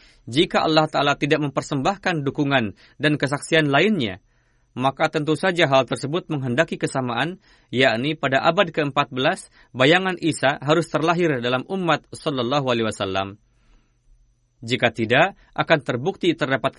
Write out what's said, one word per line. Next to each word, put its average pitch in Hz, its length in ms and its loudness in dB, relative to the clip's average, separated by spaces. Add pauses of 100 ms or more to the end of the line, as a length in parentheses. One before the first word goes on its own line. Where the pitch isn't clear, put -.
(300)
jika 180 320 2
Allah 156 240 4
Ta'ala 143 320 0
tidak 147 240 0
mempersembahkan 151 800 -2
dukungan 139 560 -2 (160)
dan 147 240 0
kesaksian 143 560 0
lainnya, 147 480 0 (560)
maka 135 320 0
tentu 156 240 0
saja 175 320 2
hal 135 160 4
tersebut 147 480 -6
menghendaki 143 480 -2
kesamaan, 135 640 -4 (320)
yakni 127 400 2
pada 135 240 0
abad 170 320 2
keempat 143 400 -2
belas, 139 400 -2 (240)
bayangan 175 480 4
Isa 143 400 0
harus 156 240 2
terlahir 160 560 0
dalam 123 240 -2
umat 175 480 -2
sallallahu 131 560 -2
alaihi 113 160 0
wasallam. 98 560 -4 (1160)
Jika 117 320 0
tidak, 127 480 0 (160)
akan 151 320 0
terbukti 151 480 -2
terdapat 131 440 -4